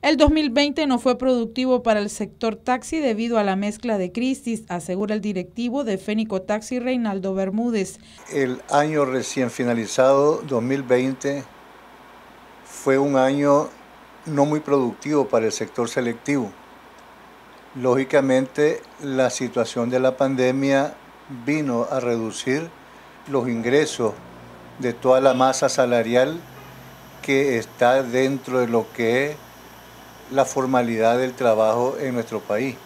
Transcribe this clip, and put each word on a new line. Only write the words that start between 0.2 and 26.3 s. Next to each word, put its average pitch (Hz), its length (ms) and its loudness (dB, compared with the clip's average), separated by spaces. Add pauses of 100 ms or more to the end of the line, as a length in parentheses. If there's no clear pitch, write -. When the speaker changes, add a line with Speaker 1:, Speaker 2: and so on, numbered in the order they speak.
Speaker 1:
mil 302 180 2
veinte 285 380 0
no 247 100 2
fue 247 180 0
productivo 247 680 0
para 214 160 2
el 208 100 -4
sector 220 460 -6
taxi 254 420 -4
debido 233 400 0
a 208 60 2
la 190 100 0
mezcla 208 440 -4
de 180 120 -4
crisis, 240 580 -4
asegura 185 460 -4
el 214 60 -4
directivo 214 640 -4
de 208 120 -2
Fénico 214 460 -4
Taxi, 214 380 -4
Reinaldo 214 540 -4
Bermúdez. 196 640 -2 (320)
Speaker 2:
El 127 360 -2
año 151 360 2
recién 127 440 -2
finalizado, 131 960 2
dos 127 180 -2
mil 135 220 -2
veinte, 131 640 0 (1200)
fue - 340 0
un 139 180 2
año 143 520 4 (580)
no 143 180 2
muy 151 140 0
productivo 143 720 0
para 113 180 2
el 107 60 0
sector 117 360 -6
selectivo. 120 600 -4 (1300)
Lógicamente, 131 1040 2 (220)
la 131 260 0
situación 120 580 -4
de 127 120 0
la 127 160 2
pandemia 135 800 0 (520)
vino 139 420 -2
a 135 120 -2
reducir 123 680 -4 (600)
los 135 180 -2
ingresos 120 680 0 (680)
de 123 140 -2
toda 131 260 4
la 135 120 6
masa 131 360 2
salarial 123 720 2 (840)